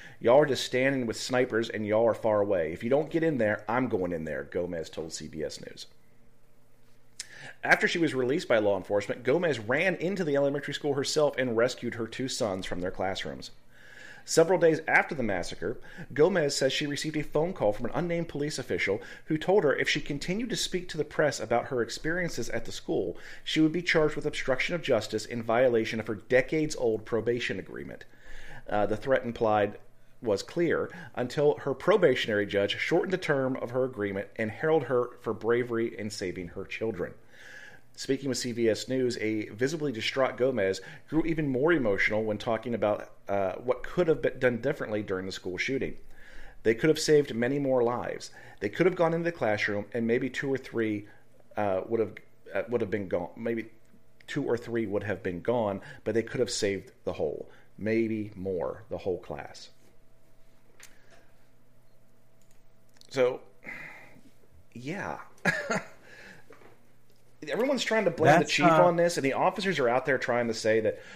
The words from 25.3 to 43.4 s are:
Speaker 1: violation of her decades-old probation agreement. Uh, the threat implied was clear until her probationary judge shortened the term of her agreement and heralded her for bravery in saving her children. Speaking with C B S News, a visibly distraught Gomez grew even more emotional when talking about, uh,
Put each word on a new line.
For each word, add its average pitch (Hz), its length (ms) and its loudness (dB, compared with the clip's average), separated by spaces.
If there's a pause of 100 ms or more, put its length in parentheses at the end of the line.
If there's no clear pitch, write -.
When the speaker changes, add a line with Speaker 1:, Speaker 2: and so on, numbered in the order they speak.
Speaker 1:
violation 113 580 4
of 107 80 -4
her 113 80 -2
decades-old 127 880 2
probation 117 540 -2
agreement. 67 460 -12 (640)
Uh, 104 160 2
the 107 120 0
threat 131 280 2
implied 107 540 2 (420)
was 101 220 0
clear 131 480 0 (240)
until 143 440 2
her 139 140 -2
probationary 127 720 4
judge 101 320 0
shortened 180 360 0
the 180 40 2
term 135 400 0
of 117 140 -6
her 127 120 2
agreement 104 520 -2
and 110 160 -2
heralded 156 360 2
her 123 220 2 (120)
for 113 120 -2
bravery 117 640 0
in 107 140 -6
saving 90 380 -6
her 95 140 -10
children. 95 500 -4 (800)
Speaking 135 360 -2
with 120 80 -2
C 123 160 -4
B 117 160 2
S 104 180 0
News, 127 320 0
a 107 300 -2
visibly 139 420 -2
distraught 120 460 -2
Gomez 117 420 2 (300)
grew 160 160 2
even 156 240 0
more 135 240 4
emotional 107 500 2
when 107 140 -2
talking 117 360 -2
about, 104 380 0 (160)
uh, 98 280 0